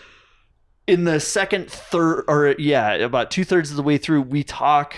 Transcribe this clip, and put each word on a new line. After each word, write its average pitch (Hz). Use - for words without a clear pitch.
in 175
the 156
second, 190
third, -
or 147
yeah, 131
about 117
two-thirds 175
of 143
the 143
way 147
through, 147
we 135
talk, 143